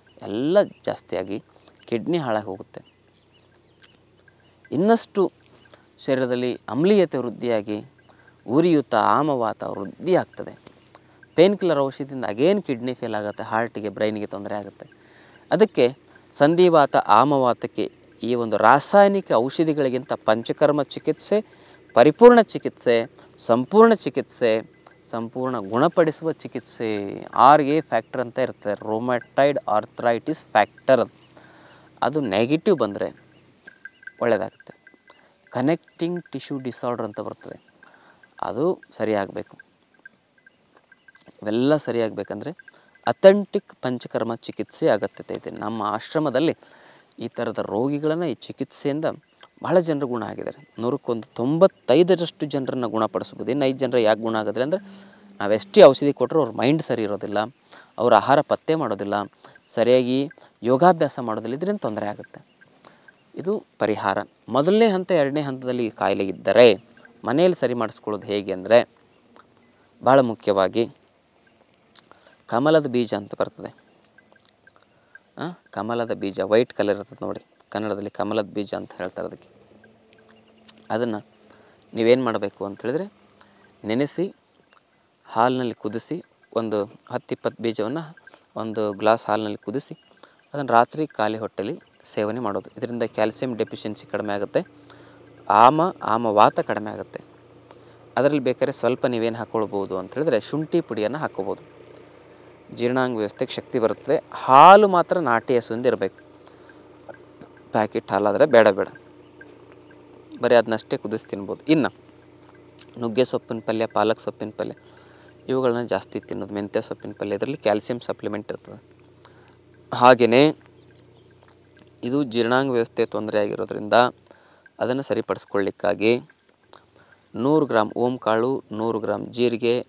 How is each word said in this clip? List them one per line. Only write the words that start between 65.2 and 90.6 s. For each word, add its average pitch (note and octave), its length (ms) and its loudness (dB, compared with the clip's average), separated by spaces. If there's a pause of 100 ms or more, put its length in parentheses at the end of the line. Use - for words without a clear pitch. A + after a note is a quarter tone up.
ಹಂತದಲ್ಲಿ B2+ 460 -4
ಈ G#2 40 -4
ಕಾಯಿಲೆ G2+ 360 -2
ಇದ್ದರೆ G2 580 4 (400)
ಮನೆಯಲ್ಲಿ D#3+ 320 2
ಸರಿ B2 180 -2
ಮಾಡಿಸ್ಕೊಳ್ಳೋದು G#2 520 -8
ಹೇಗೆ G2+ 260 -4
ಅಂದರೆ G2 360 4 (1160)
ಭಾಳ C3+ 160 6
ಮುಖ್ಯವಾಗಿ G#2 720 0 (1600)
ಕಮಲದ D3 400 0
ಬೀಜ A#2+ 280 -2
ಅಂತ G2+ 260 -8
ಬರ್ತದೆ. G2 360 -10 (1600)
ಆ, E3 120 -8 (200)
ಕಮಲದ A#2 440 -6
ಬೀಜ G2 260 -8
ವೈಟ್ G#2+ 320 2
ಕಲರ್ G2+ 260 -2
ಇರ್ತದೆ - 260 -14
ನೋಡಿ, G2 160 -8 (280)
ಕನ್ನಡದಲ್ಲಿ G2+ 420 -6
ಕಮಲದ G#2 340 -4
ಬೀಜ G2 300 -8
ಅಂತ G2 240 -10
ಹೇಳ್ತಾರೆ F2+ 300 -10
ಅದಕ್ಕೆ. - 200 -20 (1400)
ಅದನ್ನು A2 360 -4 (680)
ನೀವೇನು A#2+ 300 2
ಮಾಡಬೇಕು G#2 400 -6
ಅಂತ G2 180 -12
ಹೇಳಿದ್ರೆ D#3+ 300 -6 (720)
ನೆನೆಸಿ C#3 500 -4 (920)
ಹಾಲಿನಲ್ಲಿ B2 500 -2
ಕುದಿಸಿ A#2 500 -8 (300)
ಒಂದು G#2+ 300 -2
ಹತ್ತು - 480 -12
ಇಪ್ಪತ್ತು - 300 -8
ಬೀಜವನ್ನು B2 540 -6 (400)
ಒಂದು G#2+ 360 -6
ಗ್ಲಾಸ್ G#2+ 340 0
ಹಾಲಿನಲ್ಲಿ G#2+ 380 -4
ಕುದಿಸಿ C#3 340 -10 (560)
ಅದನ್ನು C#3 180 -6